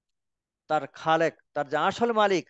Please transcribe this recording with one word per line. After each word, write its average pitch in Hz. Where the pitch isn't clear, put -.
তার 151
খালেক, 160
তার 143
যে 151
আসল 196
মালিক, 202